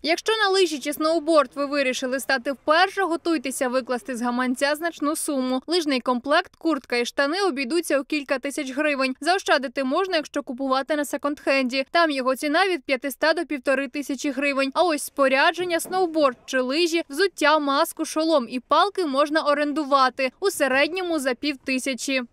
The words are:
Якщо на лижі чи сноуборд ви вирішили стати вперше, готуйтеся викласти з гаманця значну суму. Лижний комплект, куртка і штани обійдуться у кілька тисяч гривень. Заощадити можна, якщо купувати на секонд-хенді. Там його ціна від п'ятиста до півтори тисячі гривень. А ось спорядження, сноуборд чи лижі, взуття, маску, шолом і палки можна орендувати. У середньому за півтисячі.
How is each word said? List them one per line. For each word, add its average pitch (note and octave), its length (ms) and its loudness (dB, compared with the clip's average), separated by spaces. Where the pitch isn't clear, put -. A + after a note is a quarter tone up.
Якщо E4+ 340 0
на G#4 120 2
лижі F#4 300 2
чи C#4+ 140 -6
сноуборд D#4 600 2
ви C#4+ 120 -2
вирішили C4+ 540 -2
стати C4+ 320 -2
вперше, F4+ 500 2
готуйтеся D#4 680 -2
викласти B3 480 -4
з A3 60 -6
гаманця B3+ 520 0
значну D#4 420 -4
суму. C4 500 -2
Лижний D4+ 340 0
комплект, C#4 560 0
куртка D4+ 400 -2
і A#3+ 80 0
штани C#4+ 380 -2
обійдуться C#4+ 580 0
у C4+ 40 -6
кілька C#4+ 340 -4
тисяч C4+ 340 -6
гривень. C4+ 480 0
Заощадити D4 640 0
можна, F4 320 0
якщо - 260 -4
купувати C4+ 540 -2
на D4 60 -2
секонд-хенді. C4+ 880 -2
Там E4+ 200 4
його C4 260 0
ціна D4+ 300 2
від F4 160 -2
п'ятиста C#4+ 500 0
до E4 140 0
півтори C#4 420 0
тисячі C#4+ 420 -4
гривень. C#4 440 0
А D4+ 80 4
ось E4 200 2
спорядження, E4 760 2
сноуборд D#4+ 640 0
чи C4 160 -2
лижі, D#4+ 480 0
взуття, D#4 500 2
маску, D4 460 0
шолом D#4 460 0
і B3 100 -6
палки F4+ 460 2
можна C#4+ 360 0
орендувати. C#4 1000 0
У G4 100 2
середньому D#4 680 0
за B3+ 160 -2
півтисячі. C4 880 -4